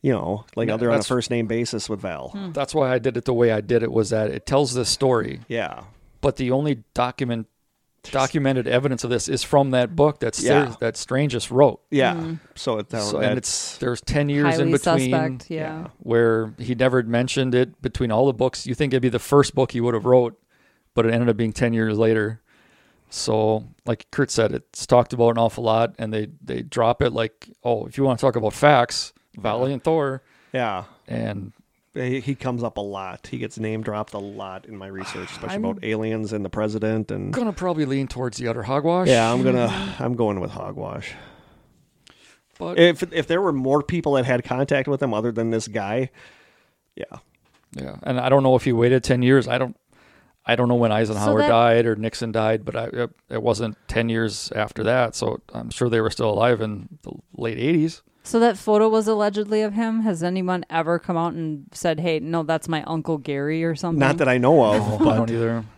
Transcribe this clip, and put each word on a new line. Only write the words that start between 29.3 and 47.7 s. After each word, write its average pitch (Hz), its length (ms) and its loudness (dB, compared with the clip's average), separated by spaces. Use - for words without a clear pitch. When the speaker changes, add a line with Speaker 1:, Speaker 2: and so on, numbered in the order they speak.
Speaker 2:
Valiant 117 480 -4
Thor." 143 380 -2
Speaker 1:
Yeah. 113 320 -4
Speaker 2:
And 107 440 -8
Speaker 1:
He, 127 240 -4
he 131 160 -4
comes 123 280 -6
up 110 140 -6
a 104 40 -6
lot. 98 500 -10
He - 80 -8
gets - 180 -10
name 110 240 -6
dropped 107 320 -8
a 104 60 -8
lot 98 480 -12
in 110 100 -18
my 95 100 -14
research, 95 440 -12
especially - 240 -10
Speaker 2:
I'm 214 100 -4
Speaker 1:
about 208 180 -6
aliens 110 500 -4
and 104 120 -4
the 90 40 -8
president. 107 600 -2
And 98 240 -6
Speaker 2:
gonna 233 180 -2
probably 165 340 -2
lean 135 220 -2
towards 123 300 -6
the 123 100 -6
utter 117 160 -4
hogwash. 156 440 0
Speaker 1:
Yeah, 117 260 4
I'm 127 80 2
gonna, 127 260 2
Speaker 3:
Mm-hmm. 98 360 -6
Speaker 1:
I'm 123 120 -2
going 104 240 0
with 90 120 -6
hogwash. - 640 -10
Speaker 2:
But 175 200 -4
Speaker 1:
If, 170 260 6
if 160 140 -2
there 175 140 2
were 175 120 0
more 135 280 2
people 156 320 0
that 131 120 2
had 123 180 0
contact 135 440 0
with 139 140 -2
him 123 120 0
other 110 180 0
than 113 180 -2
this 113 180 -2
guy, 110 420 -4
yeah. - 100 -10